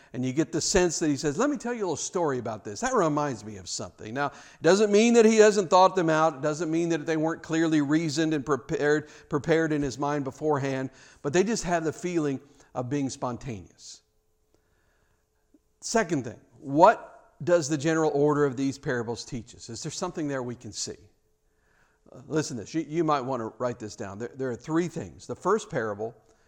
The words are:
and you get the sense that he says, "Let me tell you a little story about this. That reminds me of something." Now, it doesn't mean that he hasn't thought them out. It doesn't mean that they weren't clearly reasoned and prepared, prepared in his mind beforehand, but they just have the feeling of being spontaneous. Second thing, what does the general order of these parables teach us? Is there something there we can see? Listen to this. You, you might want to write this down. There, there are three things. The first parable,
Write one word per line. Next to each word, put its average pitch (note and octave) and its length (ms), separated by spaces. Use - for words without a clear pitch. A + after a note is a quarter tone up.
and B2+ 120
you B2+ 80
get D3+ 180
the D#3 100
sense F3+ 380
that E3 80
he C#3+ 100
says, D3 200
"Let C4 120
me C#4+ 80
tell A#3 160
you A#3 80
a G3 60
little D#3+ 80
story D3 440
about A2 240
this. G#2 180
That B3+ 120
reminds D3 520
me G#2+ 120
of F2+ 120
something." G#2 440
Now, C#3+ 140
it - 340
doesn't G3+ 300
mean A3+ 220
that A#3 120
he A3 120
hasn't G#3 320
thought F#3 260
them F3 140
out. D#3+ 260
It C3 60
doesn't D3+ 280
mean E3 200
that D#3 160
they D#3+ 120
weren't D#3+ 260
clearly D#3+ 380
reasoned D#3 520
and C#3+ 120
prepared, D3 640
prepared D#3 420
in D3+ 100
his C3 160
mind C#3+ 280
beforehand, C3+ 640
but D3 120
they F3+ 100
just G#3+ 200
have F3 200
the D#3 100
feeling D3+ 460
of B2+ 140
being C#3 200
spontaneous. - 920
Second E3 420
thing, A2 160
what E3 840
does E3+ 240
the D3+ 100
general D#3 360
order D3 320
of C3+ 100
these C3+ 220
parables A#2+ 480
teach - 300
us? - 140
Is A2+ 140
there D#3 80
something F3 360
there C3+ 160
we B2 120
can A2+ 160
see? - 240
Listen C#3+ 300
to G#2 60
this. - 100
You, D#3 140
you D#3+ 160
might D3 180
want B2+ 200
to A2 160
write B2 220
this G#2 160
down. G2 240
There, A#2+ 160
there C3 140
are A#2+ 60
three D#3+ 320
things. G2+ 400
The B2 80
first G#3 340
parable, A2+ 460